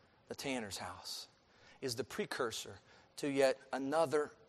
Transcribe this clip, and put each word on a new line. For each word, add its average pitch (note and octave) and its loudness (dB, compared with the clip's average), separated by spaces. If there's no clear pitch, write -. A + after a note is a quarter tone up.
the A#2+ -6
tanner's A#2+ -4
house, - -8
is B2 -2
the A#2+ -2
precursor A2+ -4
to D3+ 0
yet C3+ 6
another C#3+ 2